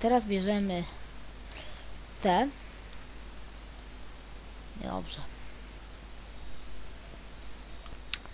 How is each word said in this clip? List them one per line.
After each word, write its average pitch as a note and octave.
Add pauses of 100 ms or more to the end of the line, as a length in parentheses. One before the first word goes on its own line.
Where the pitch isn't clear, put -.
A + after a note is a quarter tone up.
Teraz A#3
bierzemy G3 (1400)
te. G#3 (2250)
Niedobrze. - (3250)